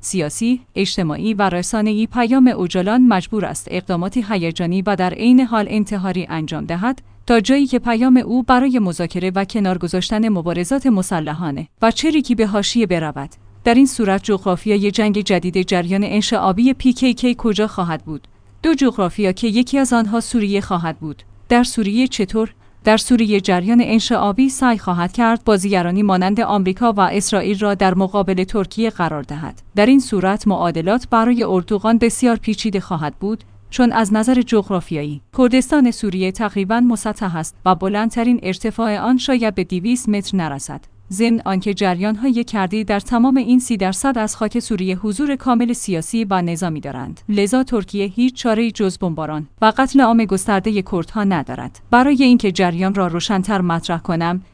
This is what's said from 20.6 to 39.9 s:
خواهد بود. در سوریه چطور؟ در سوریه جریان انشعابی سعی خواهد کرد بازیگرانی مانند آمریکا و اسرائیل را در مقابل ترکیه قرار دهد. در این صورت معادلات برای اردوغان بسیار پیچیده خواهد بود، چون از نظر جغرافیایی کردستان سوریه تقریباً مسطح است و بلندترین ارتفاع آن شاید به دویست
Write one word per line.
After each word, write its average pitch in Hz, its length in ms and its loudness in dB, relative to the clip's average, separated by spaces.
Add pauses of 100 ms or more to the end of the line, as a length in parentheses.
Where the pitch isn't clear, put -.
خواهد 170 380 -4
بود. 151 240 -12 (260)
در 240 140 4
سوریه 233 440 0
چطور؟ 220 460 -4 (300)
در 220 140 6
سوریه 214 440 2
جریان 196 400 2
انشعابی 226 680 2
سعی 247 280 0
خواهد 180 340 -2
کرد 233 340 0
بازیگرانی 190 580 2
مانند 196 380 2
آمریکا 208 520 0
و 202 60 0
اسرائیل 196 600 0
را 208 140 0
در 190 200 2
مقابل 190 500 0
ترکیه 214 460 -2
قرار 160 340 -4
دهد. 143 380 -12 (140)
در 202 100 4
این 269 140 6
صورت 196 480 0
معادلات 175 640 0
برای 233 340 2
اردوغان 196 540 2
بسیار 233 380 2
پیچیده 208 440 -4
خواهد 156 400 -6
بود، 208 240 -6 (260)
چون 240 220 2
از 208 220 0
نظر 240 280 2
جغرافیایی 170 800 -2 (160)
کردستان 254 540 4
سوریه 185 400 -2
تقریباً 202 480 -2
مسطح 214 580 0
است 160 180 -8 (100)
و 185 100 4
بلندترین 220 680 0
ارتفاع 208 560 -4
آن 254 180 2
شاید 233 380 0
به 185 80 -2
دویست 196 460 -2